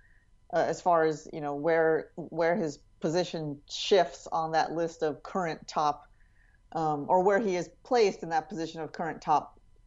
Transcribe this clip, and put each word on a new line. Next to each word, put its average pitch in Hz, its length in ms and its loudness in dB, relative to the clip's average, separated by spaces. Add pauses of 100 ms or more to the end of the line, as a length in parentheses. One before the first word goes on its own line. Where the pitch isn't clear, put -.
(540)
uh, 165 140 4
as 160 140 -4
far 170 220 4
as, 156 300 0
you 160 80 -8
know, 143 140 -4
where, 160 600 2
where 165 400 0
his 156 240 -4 (200)
position 160 600 -2 (100)
shifts - 600 2
on 160 220 -2
that 156 180 2
list 165 320 -4
of 147 200 -2
current 165 440 -6
top, 147 400 -2 (640)
um, 151 340 -2
or 185 140 4
where 202 180 4
he 196 160 0
is 175 140 -4 (140)
placed 220 400 2
in 165 60 -10
that 160 200 -2
position 160 320 -8
of 147 100 -10
current 160 300 -8
top, - 380 0 (280)